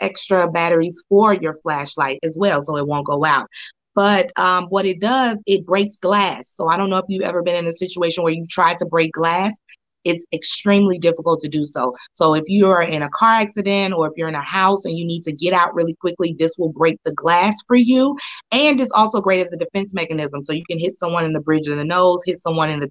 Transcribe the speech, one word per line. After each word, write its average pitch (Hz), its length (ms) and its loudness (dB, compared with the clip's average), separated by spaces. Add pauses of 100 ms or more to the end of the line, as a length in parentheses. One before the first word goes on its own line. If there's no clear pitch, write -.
extra 185 500 0
batteries 170 580 0
for 208 240 6
your 156 300 -4
flashlight 143 640 -4
as 160 140 -4
well, 175 240 0
so 147 140 -6
it 143 120 -2
won't 143 180 -2
go 143 180 -2
out. 139 220 2 (480)
But, 202 420 2
um, 180 320 0
what 190 160 0
it 185 160 -2
does, 233 460 0
it 196 180 0
breaks 202 320 0
glass. 185 560 -2
So 165 160 -4
I 165 80 2
don't 196 140 -2
know 185 80 0
if 185 100 -2
you've 190 140 -4
ever 175 200 -2
been 175 140 -2
in 170 120 -2
a 165 40 -2
situation 175 520 -4
where 165 80 2
you 165 180 -6
tried 175 280 2
to 170 80 -4
break 160 260 0
glass. 175 420 0 (500)
It's 170 300 -4
extremely 202 640 2
difficult 165 420 0
to 151 80 -6
do 147 160 -2
so. 131 300 -4 (180)
So 156 220 4
if 156 120 0
you 196 220 4
are 180 140 4
in 160 200 -2
a 143 60 -4
car 226 320 2
accident 196 540 -2
or 160 120 0
if 151 120 -6
you're 160 100 -4
in 156 60 -6
a 143 100 -6
house 190 400 0
and 165 140 -6
you 170 80 -6
need 170 160 -4
to 156 100 -6
get 175 220 -2
out 175 200 2
really 165 200 0
quickly, 170 440 -4
this 160 200 -2
will 160 140 -2
break 160 340 0
the 151 80 -4
glass 175 420 2 (100)
for 247 100 4
you. 254 380 4 (380)
And 269 300 2
it's - 100 -4
also 214 300 2
great 185 240 2
as 175 80 -12
a - 20 -8
defense 196 380 -6
mechanism. 151 500 -6
So 156 80 -6
you 165 160 -6
can 170 100 -6
hit 175 200 -4
someone 170 260 -2
in 156 80 -2
the 156 80 -4
bridge 156 280 0
of 147 100 -2
the 147 80 -4
nose, 180 400 2
hit 175 140 -4
someone 160 300 0
in 147 100 -4
the 139 100 -6